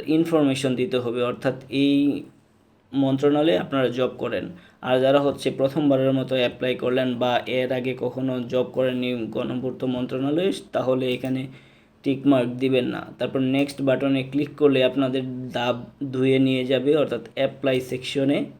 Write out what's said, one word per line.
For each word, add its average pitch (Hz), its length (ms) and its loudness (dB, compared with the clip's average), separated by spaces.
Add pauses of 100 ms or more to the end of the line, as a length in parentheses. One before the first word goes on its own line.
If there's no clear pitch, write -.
(160)
ইনফরমেশন 147 640 2
দিতে 127 180 0
হবে, 120 220 -2 (100)
অর্থাৎ 131 260 -4 (280)
এই 143 120 4 (960)
মন্ত্রণালয়ে 143 720 2
আপনারা 135 240 0 (100)
জব 151 140 0 (100)
করেন। 113 220 -4 (380)
আর 127 220 2
যারা 139 220 6
হচ্ছে 135 220 0 (100)
প্রথমবারের 135 600 2
মতো 131 240 -2
অ্যাপ্লাই 123 300 -2 (100)
করলেন 127 260 0 (140)
বা 123 100 2 (260)
এর 127 100 -2 (100)
আগে 127 140 -4 (100)
কখনো 127 300 -4 (200)
জব 127 140 0 (100)
করেননি 127 340 0 (260)
গণপূর্ত 127 440 -6 (140)
মন্ত্রণালয়ে, 135 560 -2 (220)
তাহলে 127 320 0 (120)
এখানে 131 260 -4 (640)
টিক 135 220 0
মার্ক 123 240 4 (120)
দিবেন 127 320 2
না। 107 80 -8 (140)
তারপর 123 240 -4 (160)
নেক্সট 143 260 -2
বাটনে 135 480 2
ক্লিক 147 200 -2 (100)
করলে 135 240 6
আপনাদের 131 380 0 (340)
ধাপ 120 200 0 (360)
দুইয়ে 131 260 4
নিয়ে 131 320 2
যাবে, 131 220 2 (100)
অর্থাৎ 113 200 -2 (120)
অ্যাপ্লাই 131 460 0
সেকশনে। 135 580 -2 (220)